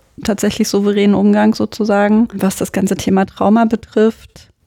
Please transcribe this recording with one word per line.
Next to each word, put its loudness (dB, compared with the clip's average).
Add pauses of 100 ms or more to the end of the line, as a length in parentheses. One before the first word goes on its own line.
(240)
tatsächlich -2
souveränen 0
Umgang 2
sozusagen, 0
was -2
das -8
ganze -2
Thema 0
Trauma 0
betrifft. -4 (200)